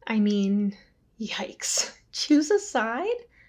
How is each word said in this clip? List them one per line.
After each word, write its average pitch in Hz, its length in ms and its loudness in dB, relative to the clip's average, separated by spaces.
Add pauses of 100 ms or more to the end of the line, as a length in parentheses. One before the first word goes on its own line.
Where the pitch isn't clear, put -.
I 220 140 0
mean, 202 540 2 (460)
yikes. - 720 -6 (200)
Choose 302 380 2
a 415 80 4
side? 302 680 -4 (220)